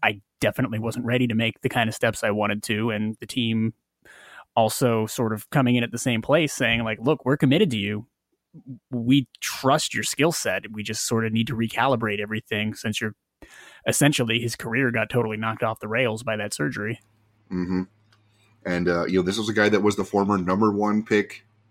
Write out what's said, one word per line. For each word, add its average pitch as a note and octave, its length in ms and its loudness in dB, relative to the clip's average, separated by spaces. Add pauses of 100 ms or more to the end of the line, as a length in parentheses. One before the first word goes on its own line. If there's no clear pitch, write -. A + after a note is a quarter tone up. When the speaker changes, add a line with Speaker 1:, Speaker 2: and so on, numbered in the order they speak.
Speaker 1:
I G#2+ 180 0 (200)
definitely C3 360 0
wasn't A2+ 280 -6
ready B2 220 0
to A#2 80 -2
make A2+ 260 0
the B2 80 -2
kind A#2 180 0
of G#2+ 80 -6
steps - 280 -2
I G#2+ 80 0
wanted G#2 320 -2
to, A2 280 -2
and G#2+ 280 -2
the A2+ 60 -14
team A2+ 480 -2 (800)
also A2+ 520 2
sort A2 260 -2
of G#2+ 160 -10
coming B2 260 4
in A#2+ 80 2
at G#2+ 80 -4
the A#2 60 -8
same A#2 240 0
place D3 320 2
saying, A#2 300 0
like, A2 180 -4
"Look, C#3+ 240 0
we're C3+ 120 2
committed D3+ 340 4
to A2+ 60 -2
you. G#2 280 -4 (880)
We B2 360 2 (120)
trust - 560 0
your G#2+ 80 -2
skill D#3+ 280 0
set. G#2+ 400 -4
We G#2+ 120 -8
just G#2+ 240 -6
sort A2+ 180 0
of A2 80 -2
need A2+ 140 2
to B2+ 80 -4
recalibrate A2+ 640 0
everything G#2+ 560 -4
since - 260 -6
you're, G#2+ 140 -6 (720)
essentially, A#2 520 2
his A#2 160 -4
career A#2+ 360 0
got A2 180 -2
totally A2+ 280 0
knocked A2+ 260 -4
off A2+ 160 -2
the A#2+ 80 -10
rails A2 340 0
by A2+ 140 -4
that G#2+ 180 -6
surgery." A#2 460 -4 (520)
Speaker 2:
Mm-hmm. F#2 320 -2 (840)
And, F2 220 0
uh, E2+ 180 2
you F#2 140 2
know, - 20 2
this F#2+ 160 0
was G#2+ 120 -2
a A2 40 -4
guy G#2 160 6
that G#2 120 4
was G#2 140 2
the G2 100 -2
former G2+ 340 2
number F#2+ 320 2
one G#2 320 0
pick - 420 0 (240)